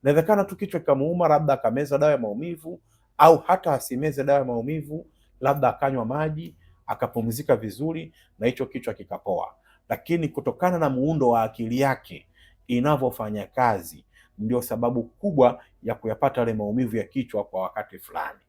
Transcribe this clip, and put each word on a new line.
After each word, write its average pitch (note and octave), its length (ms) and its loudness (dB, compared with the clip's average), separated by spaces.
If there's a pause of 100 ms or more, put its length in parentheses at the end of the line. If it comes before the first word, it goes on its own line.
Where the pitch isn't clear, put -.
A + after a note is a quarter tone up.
Inawezekana E3 420 4
tu G3 120 -10
kichwa F3+ 240 -6
kikamuuma, D#3 480 2
labda D3 260 4
akameza C3+ 440 -2
dawa D3+ 140 4
ya C3+ 60 2
maumivu, D#3+ 640 -8 (380)
au D#3 200 10
hata F3 340 0
asimeze C3+ 520 -4
dawa C#3 140 4
ya C3+ 60 0
maumivu, C#3+ 640 -6 (340)
labda C3+ 280 2
akanywa C3 360 -2
maji, D#3 520 -6 (300)
akapumzika A#2 720 -2
vizuri D3 580 -8 (240)
na G#2+ 80 -2
hicho B2+ 200 -2
kichwa A#2+ 280 -8
kikapoa. F2+ 600 -8 (340)
Lakini D#3+ 400 -2
kutokana F3 500 -2
na D3+ 120 2
muundo C3+ 400 2
wa A#2 120 4
akili A2+ 380 -4
yake - 460 -2 (400)
inavyofanya A#2+ 800 0
kazi, G#2 580 -2 (340)
ndio A#2 240 -2
sababu A#2+ 400 -2
kubwa C#3+ 600 2 (200)
ya A2 120 -4
kuyapata - 460 -2
yale A#2 140 0
maumivu G#2+ 420 -2
ya G2+ 80 -2
kichwa A#2 400 -4
kwa F#2 180 -6
wakati F#2 360 -8
fulani. - 400 -10 (100)